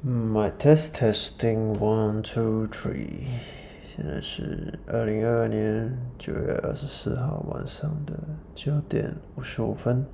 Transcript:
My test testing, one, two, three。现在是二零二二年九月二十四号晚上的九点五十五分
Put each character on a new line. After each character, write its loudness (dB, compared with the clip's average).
My 4
test 6
testing, 2
one, 4
two, 0
three。 -6
现 -8
在 -4
是 -6
二 0
零 2
二 4
二 2
年 0
九 -6
月 0
二 0
十 -6
四 -2
号 0
晚 -4
上 -4
的 -6
九 0
点 0
五 -8
十 -4
五 0
分 2